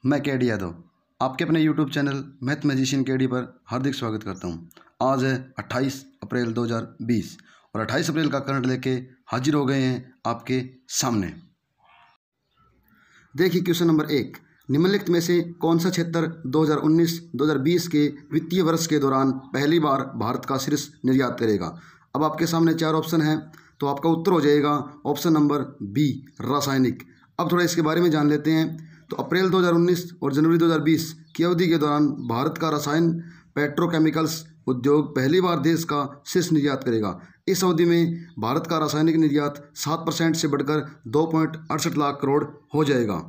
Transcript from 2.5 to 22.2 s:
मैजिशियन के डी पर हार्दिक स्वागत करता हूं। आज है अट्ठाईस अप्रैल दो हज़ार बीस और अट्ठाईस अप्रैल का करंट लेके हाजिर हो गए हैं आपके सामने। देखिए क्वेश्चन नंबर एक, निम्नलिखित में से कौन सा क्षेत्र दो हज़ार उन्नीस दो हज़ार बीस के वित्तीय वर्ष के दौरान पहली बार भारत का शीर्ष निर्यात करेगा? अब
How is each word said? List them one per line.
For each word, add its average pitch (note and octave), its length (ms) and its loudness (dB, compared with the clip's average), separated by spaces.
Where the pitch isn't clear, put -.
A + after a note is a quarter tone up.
मैजिशियन C3+ 400 0
के C3 120 -2
डी C3 100 0
पर B2 160 -2
हार्दिक B2+ 280 -4
स्वागत A2 280 -6
करता F#2 260 -8
हूं। E2+ 580 -8
आज C3 180 2
है C3 100 2
अट्ठाईस B2+ 420 -4
अप्रैल A#2+ 300 -4
दो A#2+ 120 -2
हज़ार A#2 220 -4
बीस A2+ 340 -2
और A2+ 60 -4
अट्ठाईस C3 300 -2
अप्रैल D#3 180 0
का C#3 100 -2
करंट C3+ 280 -4
लेके B2+ 240 -2
हाजिर C3 280 -2
हो C#3+ 120 2
गए C3+ 140 2
हैं B2+ 340 -2
आपके A#2+ 340 -2
सामने। G#2 420 0
देखिए E3+ 280 2
क्वेश्चन E3+ 240 2
नंबर D3+ 240 2
एक, C3 260 -2
निम्नलिखित F#3 420 2
में E3+ 100 4
से F3 200 2
कौन E3 180 2
सा F3 120 0
क्षेत्र E3+ 360 -2
दो C#3+ 160 2
हज़ार D3+ 160 2
उन्नीस E3 420 2
दो B2 100 0
हज़ार D3+ 140 2
बीस E3+ 300 0
के D3 180 2
वित्तीय E3 300 0
वर्ष E3 240 2
के D3+ 120 2
दौरान C3+ 340 2
पहली D3 280 2
बार C3+ 360 0
भारत A2+ 280 -4
का C3+ 140 -4
शीर्ष C#3 300 -4
निर्यात C3 360 2
करेगा? G2 340 0
अब C#3+ 100 0